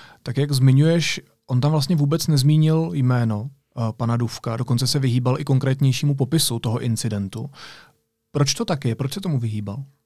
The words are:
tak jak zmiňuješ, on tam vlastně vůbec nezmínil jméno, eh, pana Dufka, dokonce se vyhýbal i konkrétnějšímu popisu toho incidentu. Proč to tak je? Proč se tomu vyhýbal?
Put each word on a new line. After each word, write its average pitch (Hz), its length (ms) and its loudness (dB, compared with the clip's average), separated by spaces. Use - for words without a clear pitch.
tak 127 140 -6
jak 147 140 0
zmiňuješ, 143 720 4
on 123 140 2
tam 147 100 2
vlastně 156 240 0
vůbec 147 320 0
nezmínil 156 680 4
jméno, 123 560 0
eh, 120 40 -4
pana 117 200 0
Dufka, 117 400 -4
dokonce 123 300 0
se 143 120 0
vyhýbal 127 400 0
i 147 40 -8
konkrétnějšímu 135 720 2
popisu 135 440 0
toho 117 200 -2
incidentu. 110 720 -4
Proč 139 220 0
to 226 120 -4
tak 147 200 -4
je? 113 100 0
Proč - 180 -4
se 196 80 -8
tomu 160 180 -2
vyhýbal? 107 440 -4